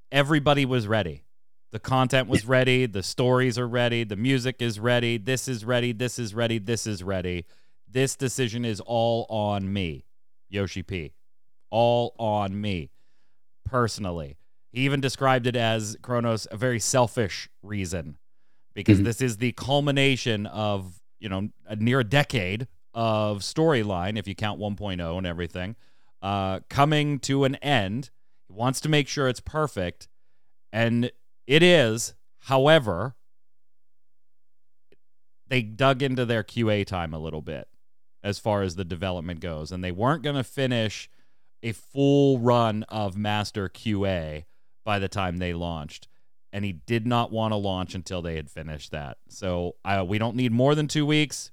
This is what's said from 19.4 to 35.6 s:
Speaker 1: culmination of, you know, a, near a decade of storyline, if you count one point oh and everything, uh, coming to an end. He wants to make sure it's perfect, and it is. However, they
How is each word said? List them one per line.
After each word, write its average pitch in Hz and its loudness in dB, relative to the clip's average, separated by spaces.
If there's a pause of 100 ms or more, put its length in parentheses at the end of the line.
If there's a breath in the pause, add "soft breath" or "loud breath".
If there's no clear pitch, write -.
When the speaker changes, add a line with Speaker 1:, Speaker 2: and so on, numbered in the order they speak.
Speaker 1:
culmination 135 2
of, 98 -4 (220)
you 110 -8
know, 98 -4 (160)
a, 110 -8
near 120 2
a 120 2
decade 117 -2 (260)
of 107 0
storyline, 107 0
if 101 -6
you 95 -6
count 104 -4
one 101 -4
point 95 -6
oh 85 -4
and 92 -4
everything, 87 -6 (440)
uh, 98 -2
coming 147 2
to 139 0
an 135 2
end. 123 0 (380)
He 92 -20
wants 120 -2
to 156 -4
make 147 2
sure 135 0
it's 123 -2
perfect, 117 -4 (640)
and 117 2 (360)
it 156 6
is. 131 6 (320)
However, 135 4 (2250)
they 127 0